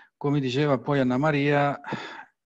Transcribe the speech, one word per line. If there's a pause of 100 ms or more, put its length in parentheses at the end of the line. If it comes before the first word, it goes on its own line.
(180)
come
diceva
poi
Anna
Maria, (720)